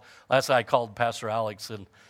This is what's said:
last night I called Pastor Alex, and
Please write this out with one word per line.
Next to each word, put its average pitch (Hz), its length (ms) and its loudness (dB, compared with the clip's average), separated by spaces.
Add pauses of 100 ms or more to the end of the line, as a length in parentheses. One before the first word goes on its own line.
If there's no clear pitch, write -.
(300)
last 131 180 4
night 131 100 4
I 120 60 2
called 117 320 0
Pastor 117 320 -2
Alex, 107 420 -4
and 101 160 -10 (240)